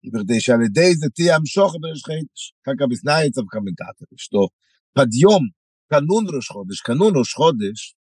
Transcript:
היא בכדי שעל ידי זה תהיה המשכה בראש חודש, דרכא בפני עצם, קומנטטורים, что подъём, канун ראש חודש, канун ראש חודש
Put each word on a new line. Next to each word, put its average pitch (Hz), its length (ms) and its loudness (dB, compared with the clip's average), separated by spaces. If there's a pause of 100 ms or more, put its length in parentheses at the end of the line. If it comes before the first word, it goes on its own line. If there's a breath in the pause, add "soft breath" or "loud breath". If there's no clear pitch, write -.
היא - 120 -14
בכדי 110 260 -2
שעל 117 260 2
ידי 170 280 4
זה 151 200 -2
תהיה 170 220 2
המשכה 165 460 0
בראש 160 260 -10
חודש, - 460 -12 (120)
דרכא 135 240 -2
בפני 139 220 -4
עצם, 147 400 0
קומנטטורים, - 640 -12
что - 320 -2 (500)
подъём, 143 440 4 (500)
канун 165 320 2 (120)
ראש 120 120 -8
חודש, 98 320 -12
канун 180 380 0
ראש 120 160 -2
חודש 110 680 0